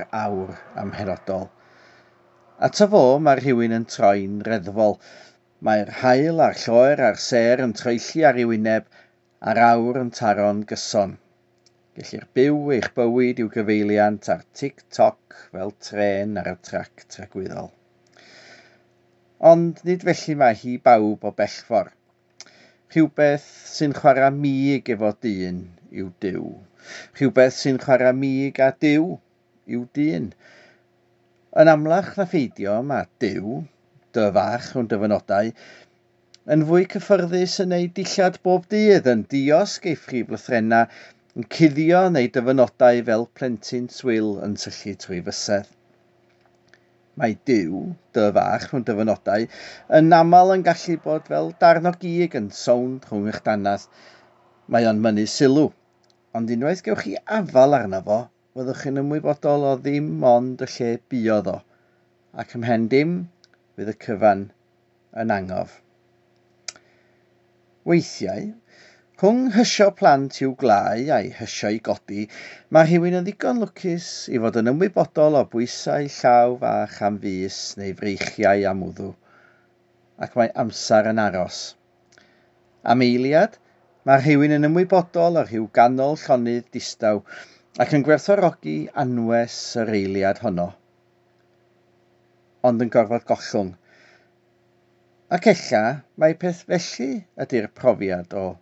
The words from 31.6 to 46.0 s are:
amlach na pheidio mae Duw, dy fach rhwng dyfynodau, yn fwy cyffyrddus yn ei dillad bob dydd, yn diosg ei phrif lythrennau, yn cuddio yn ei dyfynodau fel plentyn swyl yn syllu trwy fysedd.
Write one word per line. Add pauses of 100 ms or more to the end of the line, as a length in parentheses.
amlach
na
pheidio
mae
Duw, (560)
dy
fach
rhwng
dyfynodau, (960)
yn
fwy
cyffyrddus
yn
ei
dillad
bob
dydd,
yn
diosg
ei
phrif
lythrennau, (280)
yn
cuddio
yn
ei
dyfynodau
fel
plentyn
swyl
yn
syllu
trwy
fysedd. (1400)